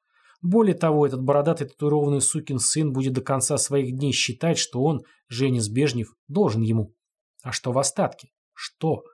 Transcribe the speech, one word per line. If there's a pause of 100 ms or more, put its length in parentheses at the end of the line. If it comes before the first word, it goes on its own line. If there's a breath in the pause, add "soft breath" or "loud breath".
(420 soft breath)
Более
того,
этот
бородатый
татуированный
сукин
сын
будет
до
конца
своих
дней
считать,
что
он, (260 soft breath)
Женя
Збежнев, (120)
должен
ему. (480)
А
что
в
остатке? (260)
Что? (100 soft breath)